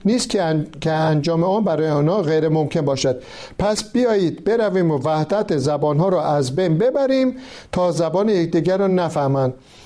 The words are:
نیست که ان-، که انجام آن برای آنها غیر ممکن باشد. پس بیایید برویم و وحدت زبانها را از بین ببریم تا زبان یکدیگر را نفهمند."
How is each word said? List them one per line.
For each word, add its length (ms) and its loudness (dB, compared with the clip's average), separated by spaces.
نیست 240 0
که 120 0
ان-، 400 -2
که 100 -2
انجام 520 0
آن 200 0
برای 260 0
آنها 320 2
غیر 280 0
ممکن 320 0
باشد. 420 -2
پس 320 -2
بیایید 520 0
برویم 480 2
و 60 0
وحدت 600 0
زبانها 520 0
را 160 2
از 300 0
بین 220 2
ببریم 580 2
تا 200 0
زبان 380 0
یکدیگر 480 0
را 100 2
نفهمند." 680 0